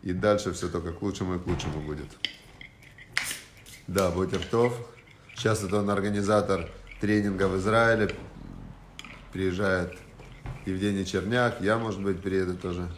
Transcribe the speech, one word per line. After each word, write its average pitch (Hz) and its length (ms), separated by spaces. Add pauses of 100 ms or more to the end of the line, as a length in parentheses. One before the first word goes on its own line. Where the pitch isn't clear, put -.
и 92 120
дальше 98 380
всё 87 160
только 82 260
к - 100
лучшему 92 320
и 87 40
к 87 60
лучшему 80 360
будет. 73 260 (1800)
Да, 92 240
Бокер 92 400
Тов. 120 240 (640)
Сейчас 107 280
это 98 140
он 101 140
организатор 101 760 (320)
тренинга 101 480
в 95 100
Израиле. 110 580 (1160)
Приезжает 92 600 (720)
Евгений 98 400
Черняк. 107 560
Я, 104 160
может 107 240
быть, 95 220
приеду 92 320
тоже. 87 420